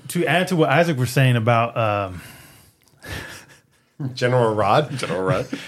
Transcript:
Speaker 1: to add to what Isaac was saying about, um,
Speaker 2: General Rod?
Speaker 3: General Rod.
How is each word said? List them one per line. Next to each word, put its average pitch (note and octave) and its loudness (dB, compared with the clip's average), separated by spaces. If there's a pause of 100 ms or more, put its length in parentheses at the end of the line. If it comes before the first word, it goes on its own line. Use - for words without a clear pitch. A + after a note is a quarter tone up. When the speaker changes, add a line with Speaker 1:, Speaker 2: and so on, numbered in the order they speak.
Speaker 1:
to F3 -4
add F3 0
to F#3+ -2
what D#3 4
Isaac D#3+ 2
was B2+ -2
saying C3 4
about, A#2 2
um, G2+ -2 (2000)
Speaker 2:
General B2 2
Rod? G#2+ 2
Speaker 3:
General F2+ -4
Rod. F#2 0 (200)